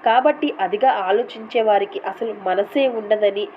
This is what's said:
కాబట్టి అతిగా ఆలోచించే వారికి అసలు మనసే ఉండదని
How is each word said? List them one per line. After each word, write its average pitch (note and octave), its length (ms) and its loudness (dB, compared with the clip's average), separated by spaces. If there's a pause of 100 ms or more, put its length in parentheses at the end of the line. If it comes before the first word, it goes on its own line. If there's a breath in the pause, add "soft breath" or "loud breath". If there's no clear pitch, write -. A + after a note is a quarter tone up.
కాబట్టి B3+ 540 2
అతిగా G#3 320 2
ఆలోచించే A3 680 -2
వారికి G3+ 380 2
అసలు G#3 440 -8
మనసే G3+ 440 0
ఉండదని G#3 680 0